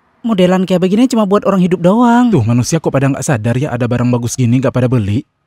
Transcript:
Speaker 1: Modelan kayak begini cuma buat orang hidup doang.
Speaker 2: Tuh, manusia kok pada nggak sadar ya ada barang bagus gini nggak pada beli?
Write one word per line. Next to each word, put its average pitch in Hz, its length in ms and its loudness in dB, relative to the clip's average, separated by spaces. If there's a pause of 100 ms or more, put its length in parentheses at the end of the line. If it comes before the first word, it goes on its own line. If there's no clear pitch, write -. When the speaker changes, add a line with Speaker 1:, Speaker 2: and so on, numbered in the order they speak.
(260)
Speaker 1:
Modelan 180 400 0
kayak 180 160 0
begini 196 240 2
cuma 220 240 0
buat 208 160 0
orang 190 160 0
hidup 180 160 0
doang. 233 560 2
Speaker 2:
Tuh, 143 80 2
manusia 120 400 0
kok - 80 -2
pada 135 240 0
nggak - 80 -6
sadar 117 320 -2
ya 131 160 -4
ada 123 160 -4
barang 120 240 -2
bagus 120 240 -2
gini 123 240 0
nggak 131 160 -2
pada 127 160 0
beli? 110 320 0 (260)